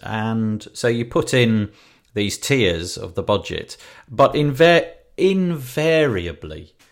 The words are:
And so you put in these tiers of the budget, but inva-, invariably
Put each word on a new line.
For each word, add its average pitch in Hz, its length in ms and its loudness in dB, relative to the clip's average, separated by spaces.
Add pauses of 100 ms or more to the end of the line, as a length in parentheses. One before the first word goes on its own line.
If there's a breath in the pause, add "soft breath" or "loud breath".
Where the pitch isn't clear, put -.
And 110 680 -4
so - 160 -2
you 117 160 -2
put 151 280 -2
in 113 400 2 (420 soft breath)
these 104 240 -2
tiers 90 600 -2
of 95 160 -12
the 98 80 -4
budget, - 540 -4 (320 loud breath)
but 135 260 2
inva-, 147 560 4 (260)
invariably 143 1600 -2 (180 soft breath)